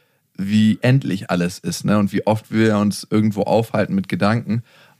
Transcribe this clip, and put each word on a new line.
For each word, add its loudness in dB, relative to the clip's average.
wie 2
endlich 0
alles -2
ist, -8
ne? 2
Und 0
wie -4
oft -2
wir 2
uns -2
irgendwo 0
aufhalten 0
mit -2
Gedanken. -2